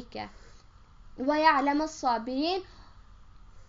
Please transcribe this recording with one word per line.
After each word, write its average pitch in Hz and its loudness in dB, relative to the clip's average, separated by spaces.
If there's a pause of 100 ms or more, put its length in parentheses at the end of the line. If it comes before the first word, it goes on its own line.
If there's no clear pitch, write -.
ikke. 214 -12 (880)
«Wa 294 0
ya'lam 294 4
as-sabirin», 269 -2 (1080)